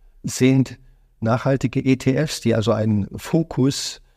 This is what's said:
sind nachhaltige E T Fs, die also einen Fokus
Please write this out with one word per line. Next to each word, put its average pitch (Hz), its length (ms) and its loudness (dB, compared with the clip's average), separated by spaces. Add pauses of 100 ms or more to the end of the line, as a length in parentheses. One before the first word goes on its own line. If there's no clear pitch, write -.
(220)
sind 135 560 2 (420)
nachhaltige 127 600 0
E 131 160 2
T 131 180 0
Fs, 147 260 -2
die 113 140 2
also 113 180 2
einen 107 440 0
Fokus - 840 -2 (160)